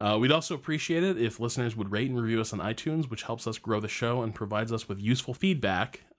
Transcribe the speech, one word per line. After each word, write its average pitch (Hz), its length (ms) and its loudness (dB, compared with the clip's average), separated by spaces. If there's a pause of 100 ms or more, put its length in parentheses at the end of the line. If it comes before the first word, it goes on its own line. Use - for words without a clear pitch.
Uh, 107 200 4
we'd 131 120 6
also 160 240 0
appreciate 156 480 0
it 190 120 2
if 113 220 0
listeners 117 380 -2
would 98 140 -2
rate 117 200 0
and 123 100 0
review 113 200 2
us 110 120 -2
on 104 60 -4
iTunes, 131 500 -2
which 117 140 -8
helps 117 240 -6
us 113 120 -4
grow 110 220 0
the 104 80 -2
show 120 340 0
and 110 120 -2
provides 107 380 -2
us 110 160 -2
with 98 120 -4
useful 123 320 2
feedback, 113 680 2 (180)